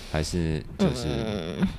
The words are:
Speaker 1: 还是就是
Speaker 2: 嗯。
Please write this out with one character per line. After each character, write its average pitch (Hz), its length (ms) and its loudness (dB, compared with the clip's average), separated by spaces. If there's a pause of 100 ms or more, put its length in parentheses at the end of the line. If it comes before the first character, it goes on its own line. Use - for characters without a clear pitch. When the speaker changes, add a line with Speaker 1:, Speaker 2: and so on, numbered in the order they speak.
(120)
Speaker 1:
还 78 120 2
是 80 420 0 (140)
就 190 160 6
是 151 120 -4 (520)
Speaker 2:
嗯。 190 80 4 (120)